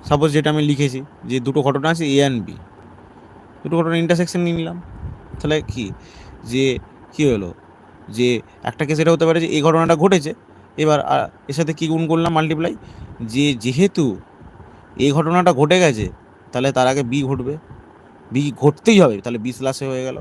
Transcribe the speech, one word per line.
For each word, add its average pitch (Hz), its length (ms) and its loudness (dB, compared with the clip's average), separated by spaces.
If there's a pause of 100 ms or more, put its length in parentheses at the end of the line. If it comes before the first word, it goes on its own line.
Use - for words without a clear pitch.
সাপোজ 151 240 2
যেটা 151 180 0
আমি 151 120 0
লিখেছি 139 420 -2 (200)
যে 123 160 -2
দুটো 135 220 -2
ঘটনা 139 260 0
আছে 165 160 -2
A 139 240 2
and 123 180 -2
B, - 20 -14 (1120)
দুটো 165 160 -2
ঘটনা 165 180 0
ইন্টারসেকশন 170 440 0
নিয়ে 170 160 -2
নিলাম। 170 260 -8 (580)
তাহলে 151 220 -2 (100)
কি 107 200 -8 (520)
যে 127 340 0 (340)
কি 143 220 2
হলো 95 200 -6 (540)
যে 120 320 0 (240)
একটা 120 200 -4
কেস 151 160 -2
এটা 165 120 4
হতে 165 140 2
পারে 165 140 2
যে 165 60 -2
এই 151 160 0
ঘটনাটা 165 340 4
ঘটেছে, 165 380 2 (420)
এবার, 151 240 2
আ, 135 280 -2 (200)
এর 139 60 -6
সাথে 160 180 -2
কি 160 160 -4
গুণ 160 180 0
করলাম? 165 260 0
মাল্টিপ্লাই, 160 440 -2 (440)
যে 127 340 0
যেহেতু 127 600 0 (800)
এই 139 160 2
ঘটনাটা 170 400 2
ঘটে 151 280 4
গেছে 110 280 2 (440)
তাহলে 127 200 0
তার 127 140 2
আগে 135 160 0
বি 131 200 -2
ঘটবে, 135 360 -6 (720)
বি 139 240 -2
ঘটতেই 190 440 4
হবে, 113 200 4
তাহলে 120 180 -6
বি 120 140 -6
স্ল্যাশে 131 340 -6
হয়ে 131 180 -6
গেল। 131 160 -8